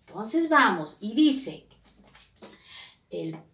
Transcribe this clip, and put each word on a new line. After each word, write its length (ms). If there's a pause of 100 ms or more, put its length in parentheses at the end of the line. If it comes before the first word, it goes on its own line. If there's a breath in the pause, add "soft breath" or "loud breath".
entonces 480
vamos 520
y 140
dice, 540 (1400 loud breath)
el 280 (160)